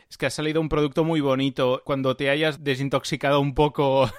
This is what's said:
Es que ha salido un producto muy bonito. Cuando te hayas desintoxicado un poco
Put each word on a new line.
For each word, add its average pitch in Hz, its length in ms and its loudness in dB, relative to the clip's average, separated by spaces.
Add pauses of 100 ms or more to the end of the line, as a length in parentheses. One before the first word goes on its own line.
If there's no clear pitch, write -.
Es - 100 -20
que 151 80 -4
ha 127 40 0
salido 156 300 -2
un 160 80 -2
producto 151 340 0
muy 160 180 2
bonito. 135 640 0
Cuando 135 320 -2
te 139 140 -2
hayas 151 320 -2
desintoxicado 139 800 0
un 139 160 -2
poco 139 520 2 (100)